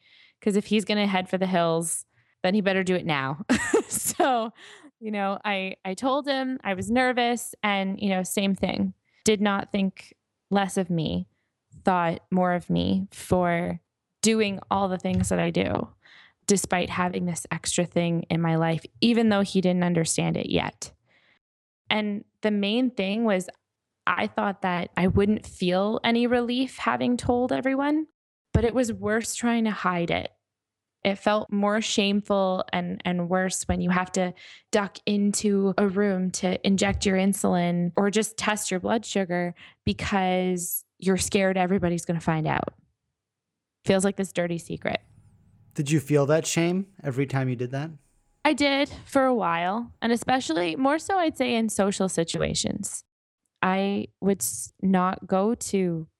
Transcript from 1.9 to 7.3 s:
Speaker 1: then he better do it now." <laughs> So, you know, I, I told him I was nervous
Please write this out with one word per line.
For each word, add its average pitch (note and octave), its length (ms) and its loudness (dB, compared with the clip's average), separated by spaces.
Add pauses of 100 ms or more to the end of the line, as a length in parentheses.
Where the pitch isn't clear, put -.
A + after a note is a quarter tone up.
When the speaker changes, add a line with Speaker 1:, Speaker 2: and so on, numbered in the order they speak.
Speaker 1:
then F#3 120 0
he G#3+ 80 2
better F#3+ 200 2
do F3+ 140 2
it E3+ 100 -4
now." C#3+ 420 -2
<laughs> B3 60 2 (340)
So, A#3+ 640 0 (460)
you A3 120 -8
know, G3 340 -2
I, F#3+ 400 -4
I F#3+ 100 -6
told C4 320 -2
him C4 380 -2
I G3 100 -2
was F#3+ 160 -6
nervous A#3+ 720 0